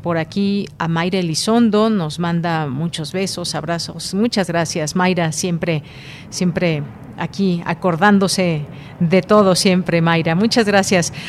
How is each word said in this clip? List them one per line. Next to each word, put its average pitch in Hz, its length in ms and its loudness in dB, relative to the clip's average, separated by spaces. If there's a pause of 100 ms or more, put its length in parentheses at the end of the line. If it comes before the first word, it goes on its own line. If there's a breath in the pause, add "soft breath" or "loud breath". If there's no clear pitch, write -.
por 170 160 -2
aquí 202 500 -2 (120)
a 165 80 -2
Mayra 170 320 0
Elizondo, 214 720 2
nos 165 260 -2
manda 170 480 0
muchos 151 480 -6
besos, 185 400 -4
abrazos. 160 640 -6
Muchas 208 320 0
gracias, 165 480 -2
Mayra, 180 360 2
siempre, 165 520 -2 (480 loud breath)
siempre 170 500 0 (380)
aquí 175 460 -2
acordándose 180 960 2 (380 loud breath)
de 175 240 4
todo 196 320 6
siempre, 180 460 2
Mayra. 165 340 2
Muchas 220 300 2
gracias. 196 480 2 (160 loud breath)